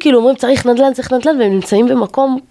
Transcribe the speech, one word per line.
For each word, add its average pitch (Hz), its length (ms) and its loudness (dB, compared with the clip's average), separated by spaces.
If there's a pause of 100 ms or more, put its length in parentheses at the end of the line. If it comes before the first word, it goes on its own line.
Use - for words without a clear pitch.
כאילו 269 180 2
אומרים, 254 180 2
"צריך 247 300 -2
נדל"ן, 254 260 2
צריך 254 200 -10
נדל"ן", 262 280 0
והם 208 120 0
נמצאים 202 360 0
במקום 254 500 -2 (120)